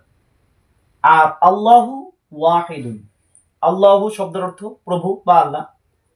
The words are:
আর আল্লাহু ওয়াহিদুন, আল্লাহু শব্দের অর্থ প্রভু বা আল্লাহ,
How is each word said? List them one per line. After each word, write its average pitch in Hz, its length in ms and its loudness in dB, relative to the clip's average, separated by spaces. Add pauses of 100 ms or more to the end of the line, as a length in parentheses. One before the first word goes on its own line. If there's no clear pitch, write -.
(1040)
আর 160 220 4 (240)
আল্লাহু 233 440 2 (440)
ওয়াহিদুন, 160 600 -4 (640)
আল্লাহু 196 420 2 (120)
শব্দের 190 300 -8
অর্থ 180 140 -18 (260)
প্রভু 175 220 -4 (180)
বা 233 160 4
আল্লাহ, 151 200 -8 (520)